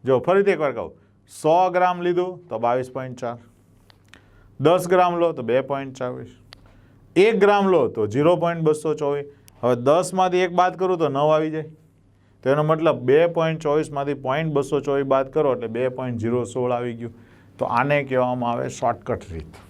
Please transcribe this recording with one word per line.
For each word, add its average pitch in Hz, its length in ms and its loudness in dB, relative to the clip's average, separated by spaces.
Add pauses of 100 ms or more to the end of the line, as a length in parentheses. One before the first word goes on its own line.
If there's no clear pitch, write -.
જો, 127 220 4
ફરીથી 196 240 4
એકવાર 151 220 0
કહું, 98 180 -8 (500)
સો 156 140 4 (220)
ગ્રામ 180 300 2
લીધું 180 280 0 (140)
તો 113 100 -6
બાવીસ 127 380 0
પોઇન્ટ 127 260 -10
ચાર, 120 160 -6 (1200)
દસ 175 280 2
ગ્રામ 180 320 4
લો 170 120 2
તો 135 100 -8
બે 120 200 0
પોઇન્ટ 135 380 -8
ચાવીસ, 127 340 -10 (840)
એક 202 280 4
ગ્રામ 196 300 4
લો 135 140 4
તો 107 180 -2
ઝીરો 147 300 2
પોઇન્ટ 165 260 -2
બસો 156 320 0
ચોવીસ. 143 320 -4 (360)
હવે 123 140 2
દસમાંથી 180 680 2
એક 175 80 -6
બાદ 180 220 2
કરું 185 220 0
તો 160 100 0
નવ 143 280 0
આવી 156 140 0
જાય. 156 200 -8 (720)
તો 127 80 0
એનો 147 120 2
મતલબ 156 380 2 (100)
બે 156 160 6 (120)
પોઇન્ટ 160 240 -2
ચોવીસમાંથી 143 520 -2 (120)
પોઇન્ટ 151 260 -2
બસો 143 280 0
ચોવીસ 139 340 -2
બાદ 135 180 0
કરો 147 220 2
એટલે 117 140 -6
બે 120 200 -2
પોઇન્ટ 127 320 -6
ઝીરો 117 240 -2
સોળ 123 280 -4
આવી 120 280 -4
ગયું. 117 140 -12 (440)
તો - 60 -2
આને 139 400 0
કહેવામાં 127 480 -2
આવે 127 160 -4
શોર્ટકટ 120 540 -4 (100)
રીત. 78 200 -12 (180)